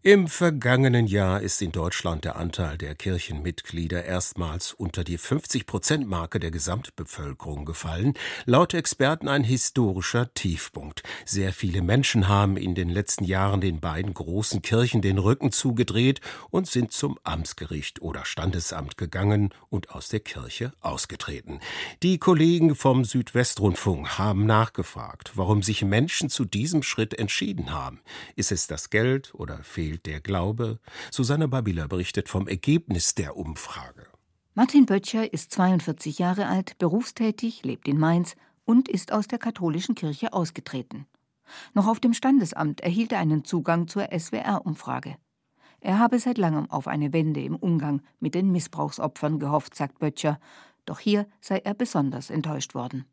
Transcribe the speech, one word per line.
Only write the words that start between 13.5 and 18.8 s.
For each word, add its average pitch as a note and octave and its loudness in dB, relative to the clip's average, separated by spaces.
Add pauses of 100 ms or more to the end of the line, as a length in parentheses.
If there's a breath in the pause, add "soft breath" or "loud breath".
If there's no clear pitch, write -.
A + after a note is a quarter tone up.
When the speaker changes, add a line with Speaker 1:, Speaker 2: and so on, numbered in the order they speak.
Speaker 1:
den F2 0
beiden F2 -4
großen F2 -2
Kirchen A#2 2
den F#2+ 2
Rücken A2 2
zugedreht B2 2 (300 loud breath)
und F#3 0
sind B2 0
zum - -4
Amtsgericht D#2+ -6
oder C#2+ -8
Standesamt E2 -4